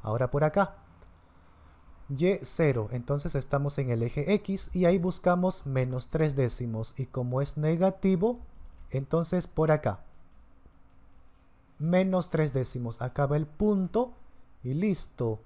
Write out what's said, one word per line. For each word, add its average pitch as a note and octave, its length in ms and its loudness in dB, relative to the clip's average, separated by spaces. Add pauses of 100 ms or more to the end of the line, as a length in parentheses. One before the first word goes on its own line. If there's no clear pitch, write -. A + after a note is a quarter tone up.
Ahora B2 300 -2
por C#3+ 140 2
acá. F#3 320 2 (1300)
Y E3 340 2
cero, B2 480 2
entonces C3 440 -4
estamos C#3+ 420 0
en C3 140 0
el A#2 120 2
eje C#3+ 300 0
X G3+ 400 -2
y F3+ 140 4
ahí F3+ 100 6
buscamos F3+ 720 2
menos B2+ 420 -2
tres D#3 260 2
décimos. A#2 640 -2
Y C3 80 -4
como B2+ 380 -2
es C#3+ 160 -4
negativo, F#3+ 800 2 (480)
entonces E3 580 -2
por D#3+ 240 0
acá. D3+ 340 0 (1700)
Menos F3+ 520 2
tres D#3 240 0
décimos, A#2+ 480 -4
acá C3 240 -2
va C#3+ 100 0
el D3+ 100 0
punto G#3 680 0 (480)
y B2+ 100 -4
listo. C#3+ 720 -2